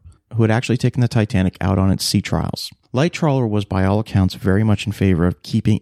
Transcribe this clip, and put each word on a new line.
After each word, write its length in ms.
who 80
had 80
actually 260
taken 240
the 80
Titanic 500
out 200
on 120
its 140
sea 160
trials. 500
Lightroller 560
was, 160
by 200
all 160
accounts, 340
very 300
much 200
in 80
favor 320
of 200
keeping 380